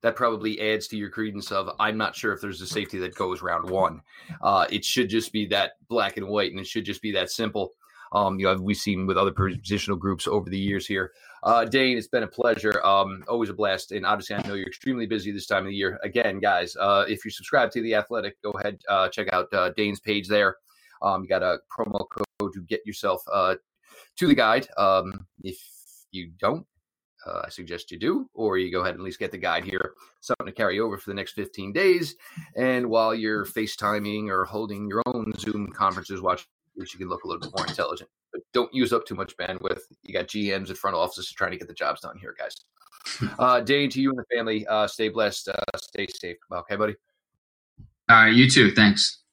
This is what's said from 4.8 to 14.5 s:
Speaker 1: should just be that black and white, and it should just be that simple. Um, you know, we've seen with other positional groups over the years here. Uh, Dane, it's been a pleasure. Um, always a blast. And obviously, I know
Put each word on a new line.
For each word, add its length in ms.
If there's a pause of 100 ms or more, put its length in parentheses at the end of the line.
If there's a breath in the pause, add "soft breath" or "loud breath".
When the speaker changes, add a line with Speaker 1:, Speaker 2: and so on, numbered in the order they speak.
Speaker 1:
should 240
just 220
be 160
that 260 (160)
black 280
and 100
white, 240
and 80
it 80
should 180
just 160
be 120
that 180
simple. 420 (400 soft breath)
Um, 260
you 60
know, 100
we've 220
seen 300
with 100
other 140
positional 640
groups 300
over 220
the 100
years 260
here. 260 (320 soft breath)
Uh, 220
Dane, 320
it's 100
been 160
a 40
pleasure. 580
Um, 420
always 220
a 40
blast. 380
And 140
obviously, 300
I 120
know 60